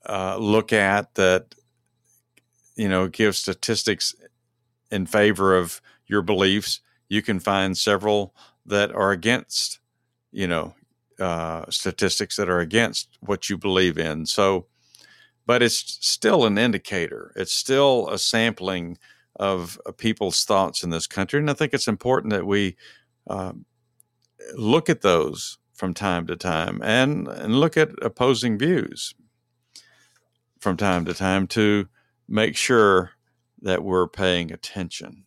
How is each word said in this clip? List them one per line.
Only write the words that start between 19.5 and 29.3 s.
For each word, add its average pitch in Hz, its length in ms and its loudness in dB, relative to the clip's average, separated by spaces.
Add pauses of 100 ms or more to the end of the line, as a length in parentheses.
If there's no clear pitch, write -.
uh, - 80 -12
people's 107 500 -2
thoughts 98 400 0
in 90 60 -4
this 82 180 -4
country. 101 320 -4
And 147 100 -2
I 143 40 0
think 147 200 -2
it's 135 140 -2
important 110 460 0
that 92 120 -2
we, 98 300 0 (520)
uh, 95 260 -8 (1000)
look 127 340 2
at 117 120 2
those 82 560 0 (160)
from 92 200 -6
time 87 340 -2
to 85 80 -6
time 80 480 -4
and, 127 460 0
and 113 300 -2
look 160 180 2
at 156 140 2 (100)
opposing 123 560 0
views - 560 -2 (1500)